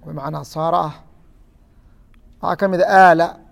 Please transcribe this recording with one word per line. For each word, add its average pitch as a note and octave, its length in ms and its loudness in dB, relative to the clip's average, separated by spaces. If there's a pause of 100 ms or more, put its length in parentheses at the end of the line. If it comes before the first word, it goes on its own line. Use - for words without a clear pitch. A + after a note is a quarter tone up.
bimacnaa D3+ 480 -12
saara E3 260 -4 (100)
ah. D3 60 -16 (1500)
Waxaa F3 180 -4
ka G3+ 80 -2
mid F3+ 140 -2
ah G3 160 0
aala E3+ 300 6 (240)